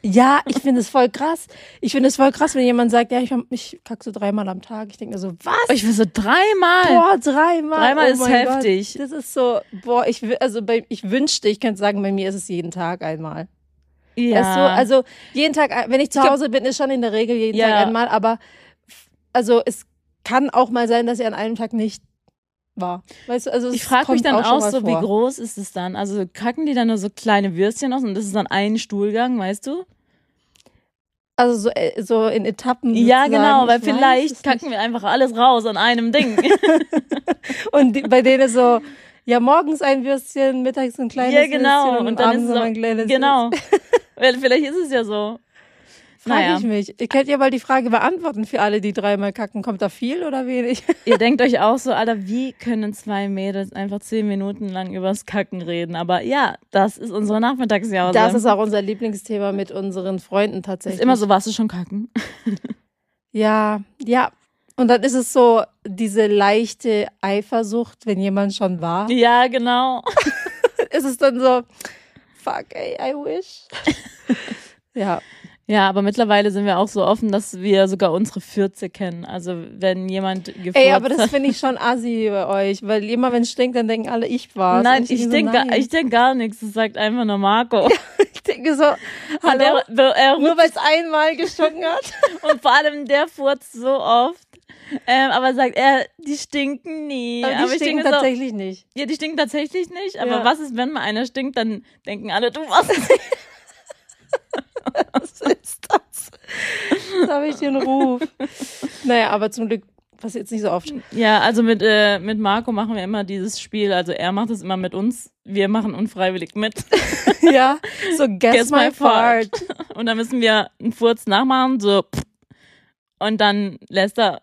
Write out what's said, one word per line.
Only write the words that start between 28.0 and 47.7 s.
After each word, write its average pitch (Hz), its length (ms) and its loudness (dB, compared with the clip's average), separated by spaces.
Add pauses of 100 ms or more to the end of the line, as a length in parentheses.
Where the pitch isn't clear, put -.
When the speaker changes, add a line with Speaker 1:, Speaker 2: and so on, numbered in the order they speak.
Speaker 2:
und 202 120 -4
das 208 100 -4
ist 196 100 -8
dann 208 120 -2
ein 208 320 -2
Stuhlgang, 220 580 -2
weißt 196 300 -6
du? 339 160 -8 (1500)
Speaker 1:
Also 247 220 4
so, 208 120 -2
äh, - 320 -4
so 220 260 0
in 208 180 -2
Etappen 240 500 -4
Speaker 2:
Ja, 247 300 6
Speaker 1:
sozusagen. - 60 0
Speaker 2:
genau, 277 360 4
weil 233 120 4
Speaker 1:
Ich 247 80 -4
weiß 262 80 0
Speaker 2:
vielleicht 269 400 4
Speaker 1:
es - 60 -20
Speaker 2:
kacken 277 280 -2
Speaker 1:
nicht. 226 80 -4
Speaker 2:
wir - 20 -4
einfach 226 240 -4
alles 233 320 2
raus 233 300 4
an 214 120 -2
einem 233 340 2
Ding. 262 260 2 (680)
Speaker 1:
<laughs> - 640 -6
Und 269 220 4
die, 277 100 0
bei 247 180 6
denen 262 260 6
so, 240 320 4 (460)
ja, 240 140 2
morgens 294 420 2
ein 269 240 2
Würstchen, 269 580 -2
mittags 262 360 -4
ein 240 100 -4
kleines 254 240 -2
Speaker 2:
Ja, 294 140 6
genau. 277 380 2
Speaker 1:
Würstchen 247 160 2
und 233 60 -2
Speaker 2:
Und 226 120 -4
dann 220 100 4
Speaker 1:
abends 240 140 0
Speaker 2:
ist 233 60 -2
es 233 60 0
Speaker 1:
noch 233 60 2
Speaker 2:
so, 226 60 0
Speaker 1:
ein 226 60 -2
kleines 226 340 -2
Speaker 2:
genau. 262 440 2
Speaker 1:
Würstchen. - 280 0 (180)
<laughs> - 180 -4
Speaker 2:
Weil 254 220 2
vielleicht 269 320 2
ist 320 80 -4
es 311 140 -4
ja 240 120 0
so. 208 360 -6 (840)
Speaker 1:
Frag 233 140 0
Speaker 2:
Naja. 180 220 2
Speaker 1:
ich 208 40 -4
mich. 208 380 -4
Ihr 233 60 -4
könnt 269 200 2
ja 285 120 0
mal 269 100 4
die 247 100 -2
Frage 262 300 0